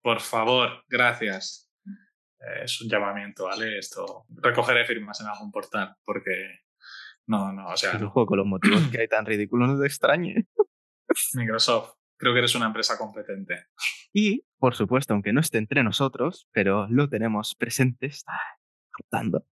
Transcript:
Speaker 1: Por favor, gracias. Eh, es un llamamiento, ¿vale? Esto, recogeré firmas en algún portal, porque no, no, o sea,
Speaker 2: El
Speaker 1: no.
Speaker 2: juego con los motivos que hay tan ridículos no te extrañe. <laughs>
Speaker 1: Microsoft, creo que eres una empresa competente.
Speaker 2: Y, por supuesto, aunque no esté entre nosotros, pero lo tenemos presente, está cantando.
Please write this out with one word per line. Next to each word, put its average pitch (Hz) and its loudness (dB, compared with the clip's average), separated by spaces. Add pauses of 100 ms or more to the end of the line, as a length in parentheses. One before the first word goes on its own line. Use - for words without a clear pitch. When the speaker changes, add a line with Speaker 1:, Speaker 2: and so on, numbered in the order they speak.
Speaker 1:
Por 117 2
favor, 120 2
gracias. 117 -2 (680)
Eh, - -10
es - -6
un 113 -8
llamamiento, 101 -4
¿vale? 104 -4
Esto, - -12 (180)
recogeré 120 2
firmas 104 -6
en 110 -10
algún 104 -10
portal, 101 -6 (100)
porque 95 -6 (640)
no, 98 -2
no, 95 -12
o 92 -4
sea, 95 0
Speaker 2:
El 110 -4
Speaker 1:
no. 104 -4
Speaker 2:
juego 117 4
con 98 2
los 98 2
motivos 101 4 (100)
que 117 -4
hay 113 0
tan 110 0
ridículos 110 2
no 139 2
te 139 2
extrañe. 156 2 (120)
<laughs> 403 4 (680)
Speaker 1:
Microsoft, 113 0 (240)
creo 123 2
que 123 6
eres 120 2
una 117 2
empresa 110 -2
competente. 101 -10 (460)
Speaker 2:
Y, 214 2 (120)
por 123 4
supuesto, 117 2
aunque 104 0
no 143 6
esté 120 0
entre 123 2
nosotros, 131 -2
pero 98 2
lo 139 4
tenemos 110 -2
presente, 127 0
está - -12 (580)
cantando. - -4 (100)